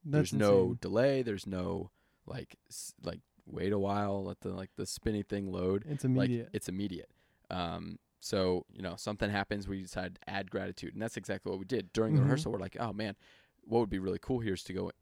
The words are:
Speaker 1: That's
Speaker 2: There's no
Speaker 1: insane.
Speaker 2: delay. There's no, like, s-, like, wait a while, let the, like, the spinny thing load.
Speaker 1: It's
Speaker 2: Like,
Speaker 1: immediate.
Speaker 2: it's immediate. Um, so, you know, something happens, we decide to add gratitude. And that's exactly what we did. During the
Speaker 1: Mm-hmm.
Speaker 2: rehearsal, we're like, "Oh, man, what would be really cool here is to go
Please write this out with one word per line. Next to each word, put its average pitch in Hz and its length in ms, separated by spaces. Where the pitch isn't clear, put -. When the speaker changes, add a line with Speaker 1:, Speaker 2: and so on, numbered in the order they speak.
Speaker 1:
That's 151 260
Speaker 2:
There's - 20
no 101 300
Speaker 1:
insane. 117 180
Speaker 2:
delay. 131 420
There's 104 240
no, 90 440
like, - 300
s-, - 260
like, 85 160
wait 98 260
a 104 60
while, 101 460
let 92 160
the, 95 100
like, 92 260
the 101 100
spinny 104 360
thing 98 300
load. 95 360
Speaker 1:
It's 143 160
Speaker 2:
Like, 127 60
Speaker 1:
immediate. 117 240
Speaker 2:
it's 107 160
immediate. 92 420
Um, 87 480
so, 92 520
you - 100
know, 90 140
something 104 340
happens, 101 380
we 98 140
decide 90 340
to - 140
add 98 200
gratitude. 95 420
And 101 100
that's 113 140
exactly 95 340
what 95 80
we 95 60
did. 117 280
During 113 220
the 147 60
Speaker 1:
Mm-hmm. 127 100
Speaker 2:
rehearsal, 143 220
we're - 60
like, - 220
"Oh, 113 120
man, 101 220
what 113 180
would 107 100
be 98 100
really 92 180
cool 127 220
here 107 140
is - 100
to - 80
go 92 160